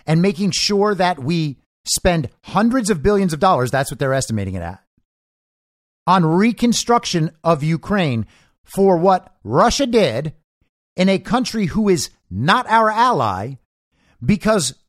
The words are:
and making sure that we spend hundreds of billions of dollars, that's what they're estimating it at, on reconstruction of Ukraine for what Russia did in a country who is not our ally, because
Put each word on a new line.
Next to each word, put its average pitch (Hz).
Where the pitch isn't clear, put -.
and 160
making 185
sure 208
that 180
we 151
spend 165
hundreds 226
of 170
billions 196
of 156
dollars, 139
that's 135
what 110
they're 135
estimating 104
it 90
at, 85
on 175
reconstruction 208
of 165
Ukraine 156
for 190
what 185
Russia 202
did 156
in 185
a 190
country 220
who 208
is 175
not 160
our 220
ally, 139
because 180